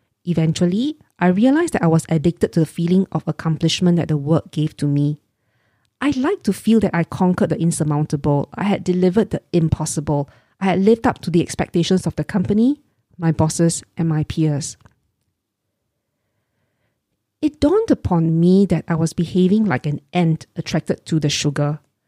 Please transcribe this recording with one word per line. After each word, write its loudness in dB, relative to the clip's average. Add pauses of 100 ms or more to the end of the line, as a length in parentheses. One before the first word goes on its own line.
(240)
Eventually, -2 (220)
I 2
realized 2
that -2
I 2
was 2
addicted -2
to 2
the 2
feeling 0
of -6
accomplishment 0
that -2
the 0
work -2
gave -4
to -2
me. 0 (840)
I 0
liked -2
to 0
feel 2
that 0
I 0
conquered 0
the -4
insurmountable, -2
I -6
had -2
delivered 0
the -6 (120)
impossible, -2 (300)
I -4
had 0
lived 4
up -2
to -8
the 4
expectations -2
of -4
the -4
company, 0 (360)
my 0
bosses, 0 (140)
and 0
my 0
peers. -4 (2750)
It -2
dawned 2
upon 2
me 6
that -2
I -2
was -2
behaving 2
like -2
an -4 (100)
ant 0
attracted -6
to 0
the 0
sugar, -2 (280)